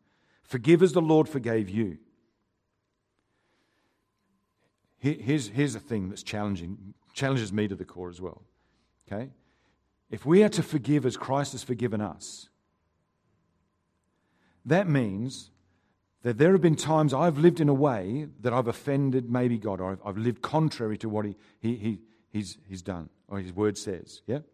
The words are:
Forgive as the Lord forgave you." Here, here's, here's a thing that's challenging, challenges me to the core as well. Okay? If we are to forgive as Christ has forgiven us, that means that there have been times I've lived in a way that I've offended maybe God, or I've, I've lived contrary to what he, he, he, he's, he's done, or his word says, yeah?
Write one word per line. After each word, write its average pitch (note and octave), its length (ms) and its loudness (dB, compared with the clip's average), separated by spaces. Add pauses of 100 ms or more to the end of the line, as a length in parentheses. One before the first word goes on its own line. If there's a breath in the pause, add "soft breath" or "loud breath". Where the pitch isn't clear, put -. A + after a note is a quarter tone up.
(440)
Forgive D#3+ 400 4
as F3+ 80 4
the F3 100 4
Lord D#3 280 4
forgave A2+ 400 -2
you." F#2+ 280 -4 (3000)
Here, D3 200 -2
here's, B2+ 300 -2
here's A#2+ 280 -2
a G#2+ 40 -10
thing G2 300 -4
that's G2+ 140 -12
challenging, G2 680 -6 (200)
challenges B2+ 400 -2
me G#2 160 0
to F#2+ 60 -6
the F2+ 100 -10
core F2+ 240 -14
as F2 100 -18
well. F2+ 240 -12 (680)
Okay? A2+ 200 -8 (800)
If A2 160 -12
we F3 180 8
are G#3 60 4
to - 120 0
forgive C#3 440 0
as B2 100 0
Christ C3+ 380 -4
has B2+ 100 -12
forgiven A2 380 -4
us, - 480 -10 (2250)
that E3+ 240 2
means B2 640 -2 (720)
that A#2+ 160 0
there D#3+ 120 8
have F#3+ 100 6
been D#3+ 140 6
times D3+ 380 2
I've D3 240 2
lived E3 240 6
in D3 80 6
a C#3+ 40 6
way C3 540 0 (140)
that A#2 100 0
I've A#2+ 160 2
offended C3 640 -2
maybe B2 280 0
God, G#2 220 -4
or F#2 120 -4
I've, F#2+ 120 -10
I've G2+ 140 -8
lived A2+ 240 -2
contrary C3 560 -2
to A2+ 100 -10
what G#2+ 180 -2
he, G2+ 120 -8 (220 soft breath)
he, A#2 160 -2
he, G#2 240 -6 (320 soft breath)
he's, G2+ 260 -8 (100)
he's F#2+ 140 -12
done, F2 280 -10 (200)
or G2+ 100 -8
his F#2 140 -10
word G#2 240 0
says, - 480 -12
yeah? B2+ 140 -4 (140)